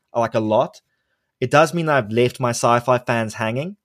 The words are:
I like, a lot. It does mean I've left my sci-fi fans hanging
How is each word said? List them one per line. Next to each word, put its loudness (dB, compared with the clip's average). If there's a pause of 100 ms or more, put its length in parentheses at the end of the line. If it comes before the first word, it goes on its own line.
(120)
I -4
like, -2
a 0
lot. 0 (600)
It -4
does 4
mean -2
I've 0
left 0
my 0
sci-fi 2
fans -4
hanging -6